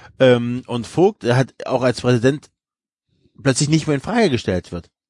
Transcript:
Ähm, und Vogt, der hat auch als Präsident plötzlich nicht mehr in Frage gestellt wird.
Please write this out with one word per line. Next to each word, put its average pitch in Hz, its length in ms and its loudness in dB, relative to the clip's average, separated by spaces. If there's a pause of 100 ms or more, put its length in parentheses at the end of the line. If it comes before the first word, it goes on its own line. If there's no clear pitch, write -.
(180)
Ähm, 123 480 2
und 117 200 -8
Vogt, 190 380 0
der 120 120 2
hat 131 180 0 (120)
auch 123 160 -2
als 127 180 0
Präsident 123 500 0 (880)
plötzlich 135 280 0
nicht 156 180 0
mehr 151 100 0
in 135 40 -4
Frage 208 300 0
gestellt 101 420 -4
wird. 87 160 -12 (200)